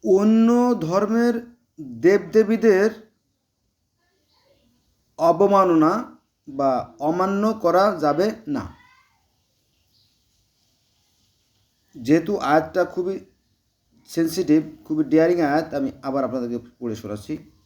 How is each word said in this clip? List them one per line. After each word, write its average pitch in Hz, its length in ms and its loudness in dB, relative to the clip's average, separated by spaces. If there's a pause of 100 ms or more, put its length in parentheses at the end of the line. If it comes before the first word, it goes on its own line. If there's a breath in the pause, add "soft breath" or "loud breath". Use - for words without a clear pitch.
অন্য 226 680 2
ধর্মের 214 800 -2 (260)
দেবদেবীদের 196 1300 2 (2000)
অবমাননা 180 960 2 (320)
বা 135 500 -4
অমান্য 190 540 -2
করা 185 480 0
যাবে 151 300 0 (180)
না। 107 260 -8 (3250)
যেহেতু 160 420 0
আয়াতটা 156 460 0
খুবই 185 360 -6 (840)
সেনসিটিভ, 160 760 -2
খুবই 156 200 -2
ডেয়ারিং 160 360 2
আয়াত, 151 340 -2
আমি 135 180 -4 (100)
আবার 135 220 -4
আপনাদেরকে 120 340 -6 (200)
পড়ে 117 180 -8
শোনাচ্ছি। 107 540 -12 (140)